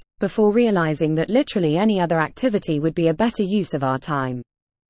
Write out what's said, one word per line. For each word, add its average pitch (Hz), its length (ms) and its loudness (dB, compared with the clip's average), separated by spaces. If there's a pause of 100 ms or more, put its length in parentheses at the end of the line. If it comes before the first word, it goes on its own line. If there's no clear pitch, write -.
(200)
before 208 320 2
realizing 170 640 2
that 160 160 0
literally 185 480 2
any 208 220 2
other 165 200 0
activity 185 600 -2
would 156 160 -2
be 170 100 2
a 160 80 2
better 226 300 -2
use 190 280 -2
of 139 120 -4
our 131 140 0
time. 131 440 -6 (460)